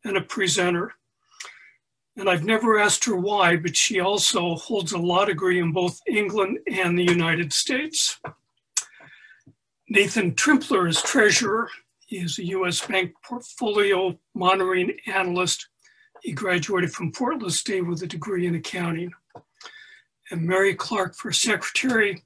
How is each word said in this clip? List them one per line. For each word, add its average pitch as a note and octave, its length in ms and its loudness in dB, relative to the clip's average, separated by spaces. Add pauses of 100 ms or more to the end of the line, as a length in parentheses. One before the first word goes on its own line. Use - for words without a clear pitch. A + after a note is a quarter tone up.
and G3 140 -2
a F3+ 40 0
presenter. F3+ 720 0 (1200)
And G3 140 0
I've E3 160 2
never A3 320 4
asked G#3 280 2
her A3+ 100 0
why, F#3 400 2
but D#3+ 200 -2
she - 240 2
also F3+ 560 0
holds F#3+ 360 -4
a F#3+ 80 -2
law F3 260 2
degree F3+ 340 0
in E3+ 120 0
both F3 360 -2
England G#3 600 0
and F3+ 300 0
the F3+ 60 2
United E3 480 2
States. - 680 -2 (1700)
Nathan G3+ 460 2
Trimpler A#3+ 520 4
is D#3+ 140 0
treasurer. A3 680 2 (360)
He G3+ 120 -10
is F3 200 -4
a F#3 100 -6
U F#3 200 0
S F3 180 -2
Bank F#3 280 -2 (100)
portfolio G3+ 920 0 (200)
monitoring F#3 560 2 (160)
analyst. F3+ 600 -2 (520)
He - 120 -6
graduated F3+ 580 -2
from - 200 -6
Portland B3 400 -4
State F#3+ 300 -2
with E3+ 220 -4
a F3+ 40 -8
degree F3 380 -4
in E3+ 100 0
accounting. E3+ 560 -4 (1160)
And E3+ 140 -4
Mary F#3+ 320 4
Clark F#3+ 400 -4
for - 160 -10
secretary. A3 960 0